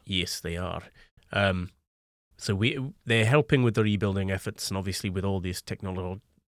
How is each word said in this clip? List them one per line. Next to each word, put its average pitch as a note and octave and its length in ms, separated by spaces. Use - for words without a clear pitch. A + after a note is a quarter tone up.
Yes, F#2 360
they E2+ 160
are. E2+ 260
Um, F#2 380
so - 180
we, A#2+ 240
they're A2+ 200
helping C#3+ 360
with A#2 120
the A2+ 100
rebuilding G2 460
efforts, F#2+ 380
and F#2+ 80
obviously F#2+ 340
with F#2 140
all G2 160
these F2+ 200
technolo-, F#2 600